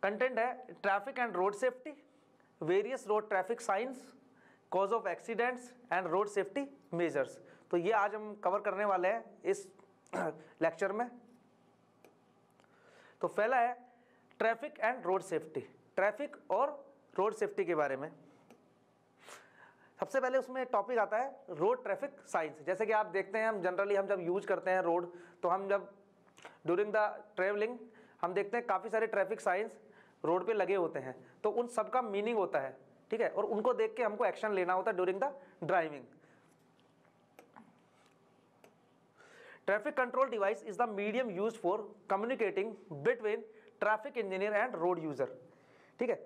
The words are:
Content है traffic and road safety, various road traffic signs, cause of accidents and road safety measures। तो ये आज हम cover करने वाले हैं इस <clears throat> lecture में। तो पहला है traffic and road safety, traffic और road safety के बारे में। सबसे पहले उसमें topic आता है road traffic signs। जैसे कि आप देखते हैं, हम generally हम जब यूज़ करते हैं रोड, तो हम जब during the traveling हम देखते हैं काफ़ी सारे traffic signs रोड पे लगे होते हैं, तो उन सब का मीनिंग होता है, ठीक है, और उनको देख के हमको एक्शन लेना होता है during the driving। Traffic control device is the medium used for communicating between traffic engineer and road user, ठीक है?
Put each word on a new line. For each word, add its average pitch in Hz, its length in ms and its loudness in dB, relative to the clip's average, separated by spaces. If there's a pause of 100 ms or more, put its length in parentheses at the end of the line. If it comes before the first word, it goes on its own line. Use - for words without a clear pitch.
Content 226 360 0
है 247 280 -4
traffic 202 460 -2
and 233 220 -4
road 208 180 4
safety, 254 380 -2 (720)
various 202 440 0
road 214 140 2
traffic 208 480 0
signs, 240 260 0 (800)
cause 196 180 4
of 208 140 0
accidents 233 540 -2 (320)
and 185 140 2
road 185 180 2
safety 202 400 -2 (280)
measures। 147 360 0 (420)
तो 180 60 2
ये 175 140 2
आज 208 240 2
हम 214 200 -8
cover 202 240 0
करने 208 260 -2
वाले 185 220 4
हैं 220 380 -2
इस 196 220 0 (240)
<clears throat> - 240 -16 (460)
lecture 165 300 2
में। 233 200 -2 (2000)
तो 180 60 0
पहला 226 300 2
है 240 200 2 (640)
traffic 226 380 0
and 214 280 0
road 185 140 2
safety, - 400 -4 (340)
traffic 214 420 0 (140)
और 269 420 0 (260)
road 208 140 2
safety 202 320 -2
के 170 100 0
बारे 139 220 2
में। 151 140 -8 (1900)
सबसे 254 220 0
पहले 262 160 2
उसमें 254 280 -2
topic 226 320 0
आता 214 200 2
है 269 220 -2 (100)
road 196 340 2
traffic 185 280 -4 (160)
signs। 156 340 -2
जैसे 180 240 -2
कि 214 60 0
आप 214 140 4
देखते 190 320 -2
हैं, 220 100 2
हम 214 140 0
generally 196 360 2
हम 196 80 2
जब 196 160 0
यूज़ 180 260 -2
करते 185 240 0
हैं 185 100 4
रोड, 175 300 2 (320)
तो 175 60 4
हम 196 180 2
जब 196 240 0 (760)
during 202 240 2
the 208 180 4 (300)
traveling 208 380 0 (440)
हम 175 120 0
देखते 202 240 0
हैं 240 80 -2
काफ़ी 190 240 0
सारे 220 180 2
traffic 202 340 0
signs 208 400 -2 (440)
रोड 180 220 2
पे 226 60 2
लगे 196 220 2
होते 160 240 0
हैं, 127 280 -12 (160)
तो 214 80 4
उन 233 160 0
सब 214 220 -2
का 254 120 2
मीनिंग 214 360 0
होता 170 220 2
है, 131 180 -6 (340)
ठीक 220 100 0
है, 180 80 2
और 160 160 0
उनको 226 280 2
देख 220 220 0
के 247 80 0
हमको 214 220 0
एक्शन 214 260 0
लेना 185 220 2
होता 190 180 2
है 185 60 -2
during 185 220 0
the 277 120 0 (320)
driving। 156 380 0 (3750)
Traffic 240 300 0
control 254 380 2
device 208 300 0
is 190 140 -8
the 214 180 0
medium 208 440 0
used 220 220 -4
for 196 140 2 (340)
communicating 208 600 0 (300)
between 220 340 2 (460)
traffic 214 420 0
engineer 202 420 2
and 185 180 -2
road 165 260 0
user, 131 160 0 (720)
ठीक 247 100 0
है? 190 60 2 (100)